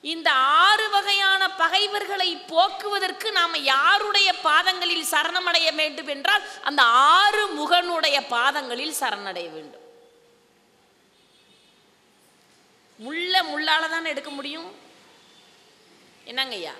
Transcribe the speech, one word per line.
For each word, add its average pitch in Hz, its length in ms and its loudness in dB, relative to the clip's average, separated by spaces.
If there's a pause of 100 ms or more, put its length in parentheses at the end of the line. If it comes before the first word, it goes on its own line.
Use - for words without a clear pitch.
இந்த 311 320 -2
ஆறு 349 560 4
வகையான 392 640 2
பகைவர்களை 381 840 -2
போக்குவதற்கு 392 920 -2
நாம 339 260 0
யாருடைய 370 800 2
பாதங்களில் 339 680 0
சரணமடைய 330 720 0
வேண்டும் 311 320 -4
என்றால், 302 360 0 (200)
அந்த 277 200 2
ஆறு 359 640 6
முகனுடைய 320 800 0
பாதங்களில் 269 720 -2
சரணடைய 196 520 -6
வேண்டும். 156 300 -18 (3250)
முள்ள 349 460 0
முள்ளால 311 460 -2
தானே 330 200 -4
எடுக்க 285 200 -8
முடியும்? 294 460 -12 (1500)
என்னங்கய்யா? 233 540 -8